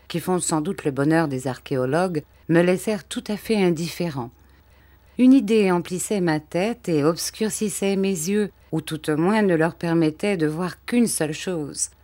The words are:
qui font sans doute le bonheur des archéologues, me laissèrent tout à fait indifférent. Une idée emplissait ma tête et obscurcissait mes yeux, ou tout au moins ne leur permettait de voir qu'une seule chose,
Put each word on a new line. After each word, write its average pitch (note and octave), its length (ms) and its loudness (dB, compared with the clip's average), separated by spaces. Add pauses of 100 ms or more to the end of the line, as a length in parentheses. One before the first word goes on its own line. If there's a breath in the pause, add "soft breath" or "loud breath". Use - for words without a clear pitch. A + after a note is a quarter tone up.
qui E3 120 -4
font F#3 180 -2
sans D#3+ 220 0
doute E3+ 240 -6
le D3 80 0
bonheur D#3 340 2
des C3+ 220 -4
archéologues, C#3+ 760 -2 (260 soft breath)
me E3 140 6
laissèrent F#3 460 0
tout - 180 -8
à G#3 100 -4
fait G#3+ 240 -2
indifférent. E3 720 -2 (880 soft breath)
Une B3+ 140 8
idée G#3+ 400 4
emplissait F3 480 -2
ma E3 180 2
tête F#3+ 500 -4
et D#3 140 2
obscurcissait G3 920 -2
mes G3 140 0
yeux, G3 420 -2 (180 soft breath)
ou D#3+ 100 -2
tout D#3 300 -6
au D3+ 60 2
moins G3 260 2
ne F#3 140 2
leur D#3+ 180 0
permettait E3 640 0
de D#3 100 0
voir D#3+ 380 -6
qu'une A#3+ 240 2
seule D3+ 240 -2
chose, D#3 580 -6 (140 soft breath)